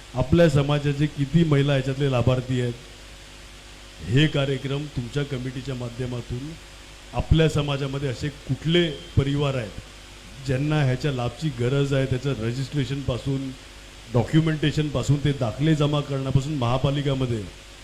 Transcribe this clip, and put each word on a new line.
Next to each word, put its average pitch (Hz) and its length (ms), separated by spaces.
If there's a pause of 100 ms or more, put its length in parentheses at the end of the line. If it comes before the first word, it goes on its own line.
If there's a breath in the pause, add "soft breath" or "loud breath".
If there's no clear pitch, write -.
(140)
आपल्या 160 360
समाजाचे 143 560
किती 147 380
महिला 143 320
याच्यातले 135 360
लाभार्थी 127 500
आहेत? 123 120 (1300)
हे 139 200
कार्यक्रम 139 580
तुमच्या 135 380
कमिटीच्या 131 520
माध्यमातून 123 760 (640)
आपल्या 156 360
समाजामध्ये 143 600
असे 127 200
कुठले 165 600 (280)
परिवार 139 380
आहेत 107 260 (640)
ज्यांना 147 380
ह्याच्या 131 280
लाभची 123 380 (100)
गरज 135 340
आहे, 135 120
त्याचं 131 340
रजिस्ट्रेशनपासून, 135 1080 (640)
डॉक्युमेंटेशनपासून, 147 1080
ते 147 80
दाखले 135 440
जमा 147 260
करण्यापासून, 135 520
महापालिकामध्ये 131 920 (400)